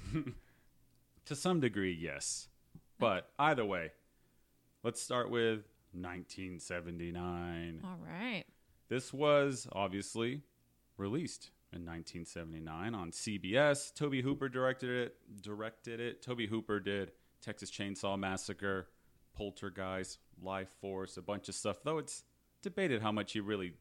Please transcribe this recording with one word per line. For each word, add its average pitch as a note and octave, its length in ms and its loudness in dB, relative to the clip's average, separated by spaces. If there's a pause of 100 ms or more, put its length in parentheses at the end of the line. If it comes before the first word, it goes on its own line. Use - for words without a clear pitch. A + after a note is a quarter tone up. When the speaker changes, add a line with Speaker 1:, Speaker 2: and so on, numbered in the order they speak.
(140)
Speaker 1:
<laughs> D3 200 -2 (920)
To D3+ 100 -6
some F3+ 240 4
degree, G2+ 400 4
yes. D2+ 500 -4 (500)
But F#2 400 4
either C#3+ 260 6
way, F2 280 0 (920)
let's A#2 180 0
start A#2+ 300 2
with A2+ 300 6 (300)
nineteen F2+ 680 -8
seventy-nine. E2+ 1200 -4
Speaker 2:
All F3+ 140 -8 (100)
right. F#3+ 360 -4 (460)
Speaker 1:
This B2+ 220 -2
was C#3+ 600 6
obviously G2+ 720 0 (540)
released A#2 520 -2 (240)
in F2 100 -8
nineteen E2 420 -8
seventy-nine D#2+ 680 -6
on F2 180 -4
C G#2 280 -2
B F#2 180 2
S. C#3+ 320 6
Tobe C#3 320 0
Hooper C#3 280 0
directed B2+ 420 2
it, B2 240 0 (260)
directed G#2+ 580 -6
it. A#2 220 -4
Tobe B2 260 -2
Hooper G#2+ 320 2
did G2 320 0 (300)
Texas G2 300 -8
Chainsaw G2 480 0
Massacre, F#2+ 720 0 (440)
Poltergeist, F#2+ 840 -4 (200)
Life F#2+ 300 -4 (100)
Force, F#2+ 380 -4
a F#2+ 60 -8
bunch G2+ 260 -4
of F#2+ 60 -6
stuff, G2+ 280 0
though D#3 140 0
it's - 260 -6 (380)
debated F3 400 2
how A2 100 4
much G#2 200 0
he G#2+ 80 0
really G2 420 0